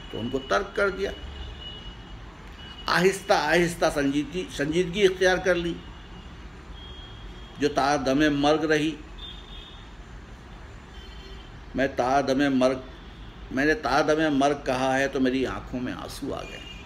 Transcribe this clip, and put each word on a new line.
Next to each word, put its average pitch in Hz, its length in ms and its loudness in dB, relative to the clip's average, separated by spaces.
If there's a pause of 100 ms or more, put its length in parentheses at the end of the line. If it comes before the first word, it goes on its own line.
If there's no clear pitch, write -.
(120)
तो - 60 -8
उनको 123 200 -2
तर्क 196 380 -2
कर 202 140 4
दिया। 190 220 -4 (1800)
आहिस्ता 185 500 4
आहिस्ता 170 520 4
संजीदगी, 147 600 2
संजीदगी 170 520 2
इख्तियार 185 360 4
कर 175 180 2
ली, 170 200 -2 (1800)
जो 143 80 4
ता 139 280 4
दमे 139 320 4
मर्ग 147 360 4
रही। 156 320 2 (2750)
मैं 131 200 2
ता 131 260 4
दमे 135 260 4
मर्ग, 131 360 4 (680)
मैंने 147 220 4
ता 143 280 4
दमे 156 280 4
मर्ग 143 360 4
कहा 131 280 2
है 135 140 4
तो 139 120 0
मेरी 131 240 4
आंखों 107 360 -4
में 117 120 -4
आंसू - 400 -8
आ - 100 -4
गए। - 180 -10 (260)